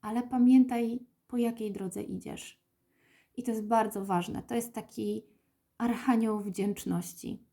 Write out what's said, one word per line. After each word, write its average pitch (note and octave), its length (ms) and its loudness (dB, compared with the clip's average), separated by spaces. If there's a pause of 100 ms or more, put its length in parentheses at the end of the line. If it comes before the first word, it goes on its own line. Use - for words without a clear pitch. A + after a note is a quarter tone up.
ale A3 220 -4
pamiętaj, B3 840 4 (200)
po B3+ 100 -6
jakiej A#3 360 -2
drodze G3 300 -6
idziesz. - 600 -12 (760)
I B3 60 -10
to A#3+ 80 -4
jest A3 160 -2
bardzo G#3+ 380 0
ważne. F3+ 380 -2
To - 120 -8
jest A#3 200 -4
taki G#3+ 480 -8 (560)
archanioł A3+ 640 2
wdzięczności. G3 1120 -4